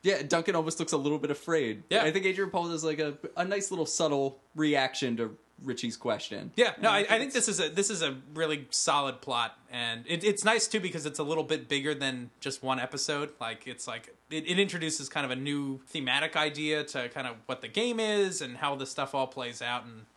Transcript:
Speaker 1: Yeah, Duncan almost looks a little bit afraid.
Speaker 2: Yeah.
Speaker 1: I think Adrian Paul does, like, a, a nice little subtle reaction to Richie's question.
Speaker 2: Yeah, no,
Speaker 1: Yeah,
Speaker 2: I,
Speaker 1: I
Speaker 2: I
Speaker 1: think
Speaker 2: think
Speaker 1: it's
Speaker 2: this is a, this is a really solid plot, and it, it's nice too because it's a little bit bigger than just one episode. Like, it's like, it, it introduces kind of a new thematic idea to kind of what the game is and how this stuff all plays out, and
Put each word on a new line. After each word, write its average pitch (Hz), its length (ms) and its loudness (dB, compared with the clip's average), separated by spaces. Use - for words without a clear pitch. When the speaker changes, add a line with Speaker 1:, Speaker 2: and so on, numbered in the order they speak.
Speaker 1:
Yeah, 180 200 4
Duncan 170 340 2
almost 160 240 0
looks 156 120 0
a 170 40 2
little 147 220 2
bit 147 120 -2
afraid. 139 600 0
Speaker 2:
Yeah. 185 140 6
Speaker 1:
I 156 60 4
think 190 140 0
Adrian 185 260 2
Paul 170 180 0
does, 160 140 -4
like, 156 160 0
a, 147 200 -2
a 175 80 2
nice 196 260 -2
little 165 160 0
subtle 143 540 0
reaction 135 640 2
to 110 180 -2
Richie's 120 360 -4
question. - 580 -4
Speaker 2:
Yeah, 220 240 6
no, 214 80 4
Speaker 1:
Yeah, 214 60 6
Speaker 2:
I, - 20 4
Speaker 1:
I 208 40 4
Speaker 2:
I - 20 2
Speaker 1:
think 202 80 0
Speaker 2:
think 226 160 4
Speaker 1:
it's 269 80 -8
Speaker 2:
this 240 140 2
is 185 120 0
a, 160 80 2
this 190 220 0
is 190 100 -2
a 139 160 0
really 151 380 0
solid 139 500 2
plot, 120 380 -2
and 120 380 -4
it, 170 160 -2
it's 208 180 4
nice 220 240 4
too 220 140 0
because 170 240 -4
it's 147 140 -4
a 156 40 0
little 156 220 0
bit 135 240 -2
bigger 143 260 0
than 127 360 -4
just - 220 -8
one 131 180 0
episode. 143 480 -2
Like, 113 280 -8
it's 123 200 -12
like, 117 280 -10
it, 156 180 -4
it 180 100 2
introduces 160 520 0
kind 143 160 0
of 127 40 -2
a 127 60 -2
new 139 500 -4
thematic 143 480 0
idea 151 500 0
to 127 260 -6
kind 131 160 -6
of 117 180 -6
what 131 160 -4
the 117 80 -12
game 226 320 0
is 202 400 2
and 123 160 -8
how 143 180 0
this 135 160 -6
stuff 139 240 -4
all 135 120 2
plays 123 340 -8
out, 120 240 -4
and 113 220 -16